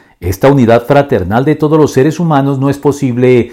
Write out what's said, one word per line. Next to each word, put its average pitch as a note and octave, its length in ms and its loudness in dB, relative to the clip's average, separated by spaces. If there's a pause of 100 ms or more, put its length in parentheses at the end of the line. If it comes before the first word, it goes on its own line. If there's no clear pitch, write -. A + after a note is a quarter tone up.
(200)
esta F#2 300 -2
unidad A#2+ 340 2
fraternal B2+ 600 -2
de D3+ 100 0
todos D3+ 240 0
los D3 140 2
seres D3 260 0
humanos C#3 400 -2
no C#3 120 -2
es C#3+ 80 -4
posible B2+ 760 0